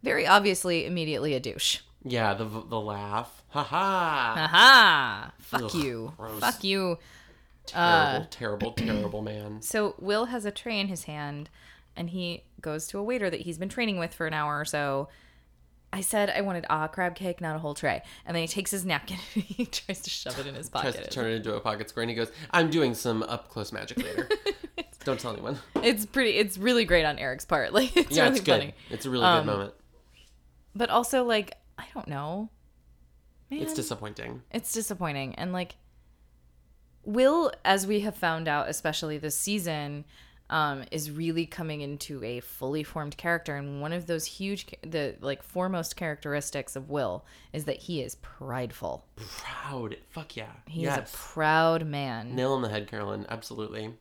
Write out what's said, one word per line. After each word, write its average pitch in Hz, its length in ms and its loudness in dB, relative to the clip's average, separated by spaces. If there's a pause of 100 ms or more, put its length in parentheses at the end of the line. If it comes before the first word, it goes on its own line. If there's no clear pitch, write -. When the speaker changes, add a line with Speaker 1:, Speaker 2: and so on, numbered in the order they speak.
Speaker 1:
very 190 240 2
obviously 185 600 4
immediately 151 500 -2
a 127 40 0
douche. - 400 0 (240)
Speaker 2:
yeah, 113 300 2
the, 107 120 -2
the 110 340 -4
laugh. 104 680 -4
Ha 147 140 -2
ha. 160 720 2
Speaker 1:
Ha 156 120 2
ha. 165 920 10
Fuck - 240 -4
Speaker 2:
Ugh, 110 120 -4
Speaker 1:
you. 120 420 -2
Speaker 2:
gross. 107 220 -10
Speaker 1:
Fuck 233 240 0
you. 190 340 0 (680)
Speaker 2:
Terrible, 160 540 4
Speaker 1:
Uh, 160 100 -6
Speaker 2:
terrible, 110 400 -2
terrible 107 500 -2
man. 107 380 -8
Speaker 1:
<clears throat> - 20 -14
So 208 380 0
Will 208 260 0
has 240 200 -6
a 208 60 -2
tray 214 280 -4
in 196 80 0
his 185 160 -6
hand, 147 460 -8 (460)
and 170 140 -6
he 175 360 -6 (140)
goes 156 280 -6
to - 100 -8
a 202 60 -4
waiter 214 260 0
that 170 120 -4
he's 170 180 -8
been 190 100 -4
training 214 300 -2
with 170 140 -4
for 165 120 -4
an 156 80 -2
hour 147 260 -2
or 151 60 -4
so. 143 440 -2 (840)
"I 190 80 -4
said 208 300 2
I - 100 0
wanted 180 300 -2
a 156 160 0
crab 175 260 -2
cake, 180 260 -6
not 160 160 -2
a 156 40 -4
whole 147 160 -4
tray." 127 260 -2 (240)
And 170 100 -4
then 165 60 0
he 165 60 -2
takes 190 240 -4
his 196 120 -2
napkin 180 420 -2
<laughs> - 100 -10
and 202 80 0
he 233 220 -4
tries - 360 -8
to - 80 -10
shove - 300 -6
it 139 80 -6
in 135 80 -10
his 135 140 -10
Speaker 2:
Tries - 160 -2 (100)
Speaker 1:
pocket. - 80 -8
Speaker 2:
to - 80 -10
turn 117 200 0
it 113 40 2
into 110 180 -2
a 110 60 0
pocket 107 300 -2
square, - 140 -4
and 117 60 0
he 117 60 -2
goes, 113 160 0 (200)
"I'm 165 200 6
doing 143 240 4
some 110 280 0
up-close - 480 -6
magic 101 260 -6
later. 370 360 -4
Speaker 1:
<laughs> - 680 -6
Speaker 2:
Don't 131 160 0
tell 120 140 -6
anyone." 117 260 -6 (240)
Speaker 1:
It's 220 220 4
pretty, 247 260 2
it's 196 260 2
really 233 260 4
great 170 220 4
on 147 140 0
Eric's 135 260 -4
part. 143 280 2
<laughs> - 0 -
Like, 247 220 4
it's 311 220 4
Speaker 2:
Yeah, - 60 8
Speaker 1:
really 269 140 6
Speaker 2:
it's 190 80 0
good. - 140 6
Speaker 1:
funny. - 140 -6 (160)
Speaker 2:
It's - 160 -6
a 135 60 -2
really 127 120 2
good 180 40 8
Speaker 1:
Um, 165 180 6
Speaker 2:
moment. 101 280 -2 (1040)
Speaker 1:
but 226 140 -2
also, 240 340 4
like, 220 340 0 (200)
I - 160 -14
don't - 140 -10
know. 160 420 -6 (1040)
Speaker 2:
It's 311 160 -4
Speaker 1:
Man. 320 80 -4
Speaker 2:
disappointing. 120 680 -8 (100)
Speaker 1:
It's - 220 -6
disappointing. 170 600 -4
And, 180 180 -6
like, 180 220 -6 (1300)
Will, 262 480 6 (120)
as 190 220 4
we 208 140 2
have 208 160 -2
found 165 320 0
out, 147 200 2
especially 151 520 -4
this 147 180 -4
season, 156 680 -2 (440)
um, 143 400 0
is 151 220 -4
really 165 340 -2
coming 156 360 -6
into 143 420 -8
a 120 160 -6
fully 139 440 -4
formed 147 320 -8
character. 165 400 -2
And 143 260 -8
one 156 120 -4
of 175 140 -6
those 165 180 -2
huge, 196 420 -6
ca-, - 100 -20 (120)
the, 147 320 -4
like, 135 220 -6
foremost 180 520 -4
characteristics 143 800 -6
of 135 140 -10
Will 127 340 -2 (300)
is 147 120 -6
that 147 120 -4
he 165 240 -6
is 117 140 -8
prideful. 123 920 -8 (120)
Speaker 2:
Proud. 117 800 -10 (120)
Fuck - 260 -12
yeah. 110 160 -10 (140)
Speaker 1:
He 160 200 -6
is 143 80 0
a 135 80 -2
Speaker 2:
Yes. - 120 -14
Speaker 1:
proud 160 720 2
man. 127 500 -6
Speaker 2:
Nail 127 180 2
on 127 100 0
the 110 60 -2
head, 104 200 -4
Carolyn. 101 400 -6
Absolutely. 110 720 -8